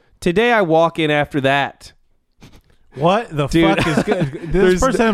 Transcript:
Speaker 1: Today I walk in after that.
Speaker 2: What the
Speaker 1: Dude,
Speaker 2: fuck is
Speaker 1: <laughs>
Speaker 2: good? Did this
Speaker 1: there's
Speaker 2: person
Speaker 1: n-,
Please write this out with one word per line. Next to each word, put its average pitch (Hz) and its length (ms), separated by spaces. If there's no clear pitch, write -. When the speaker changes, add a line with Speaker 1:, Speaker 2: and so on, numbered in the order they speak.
Speaker 1:
Today 202 320
I 220 120
walk 160 340
in 156 140
after 147 300
that. 135 520
Speaker 2:
What 185 340
the 147 180
Speaker 1:
Dude, 160 300
Speaker 2:
fuck 165 100
is 156 160
Speaker 1:
<laughs> - 0
Speaker 2:
good? 143 280
Did - 100
this - 0
Speaker 1:
there's 185 300
Speaker 2:
person 254 200
Speaker 1:
n-, 226 120